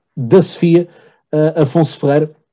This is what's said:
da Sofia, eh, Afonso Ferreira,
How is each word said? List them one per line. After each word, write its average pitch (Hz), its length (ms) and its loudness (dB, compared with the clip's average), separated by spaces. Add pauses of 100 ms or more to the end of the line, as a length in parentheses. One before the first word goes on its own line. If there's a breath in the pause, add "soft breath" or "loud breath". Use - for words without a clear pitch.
(180)
da 143 240 2
Sofia, 175 460 0 (440 soft breath)
eh, 156 300 0
Afonso 151 380 -2
Ferreira, 151 320 0 (220)